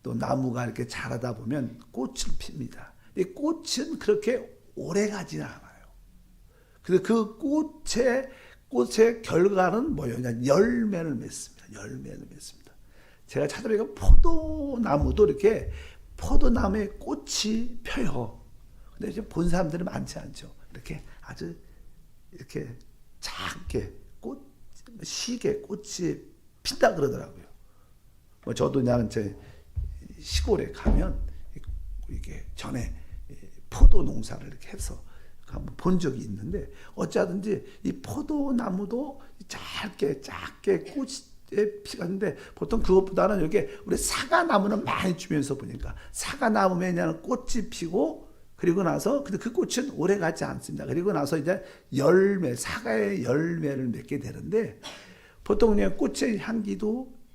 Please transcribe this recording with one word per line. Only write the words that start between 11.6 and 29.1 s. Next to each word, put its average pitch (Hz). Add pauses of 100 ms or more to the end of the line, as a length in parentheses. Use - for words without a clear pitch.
열매를 -
맺습니다. - (540)
제가 143
찾아보니까 220
포도나무도 285
이렇게 208 (460)
포도나무에 226 (120)
꽃이 233
펴요. 135 (520)
근데 208
이제 190
본 170
사람들은 175
많지 -
않죠. - (220)
이렇게 - (180)
아주 170 (760)
이렇게 120 (420)
작게 - (280)
꽃, 269 (640)
시게 196
꽃이 - (420)
핀다 220
그러더라고요. - (1000)
뭐 117
저도 139
그냥 120
제 101 (800)